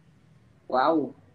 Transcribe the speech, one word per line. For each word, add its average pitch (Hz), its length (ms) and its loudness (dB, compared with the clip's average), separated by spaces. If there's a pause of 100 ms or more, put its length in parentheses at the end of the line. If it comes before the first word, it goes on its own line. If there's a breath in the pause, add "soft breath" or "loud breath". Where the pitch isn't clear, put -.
(680)
Guau, 127 460 0 (200)